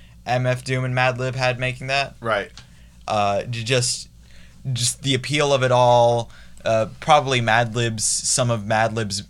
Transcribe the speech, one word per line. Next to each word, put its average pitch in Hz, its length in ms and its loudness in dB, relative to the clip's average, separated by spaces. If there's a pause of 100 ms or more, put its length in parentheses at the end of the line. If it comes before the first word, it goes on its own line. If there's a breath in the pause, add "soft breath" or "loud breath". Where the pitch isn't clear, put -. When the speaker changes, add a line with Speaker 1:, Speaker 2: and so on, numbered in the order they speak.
(260 soft breath)
Speaker 1:
M 127 220 0
F 127 160 -2
Doom 131 220 -4
and 127 100 -4
Madlib 127 400 0
had 127 240 -2
making 127 280 -6
that. 135 320 -2
Speaker 2:
Right. 107 300 -2 (580 loud breath)
Speaker 1:
Uh, 101 360 0
j-, 117 200 -8
just, 123 460 -2 (640 soft breath)
just 123 300 -4
the 135 100 0
appeal 143 400 0
of 131 80 2
it 127 100 2
all. 120 600 4 (340 loud breath)
Uh, 110 220 2 (120)
probably 135 400 4
Madlib's, 113 640 0
some - 460 0
of 113 140 -2
Madlib's, 107 680 -2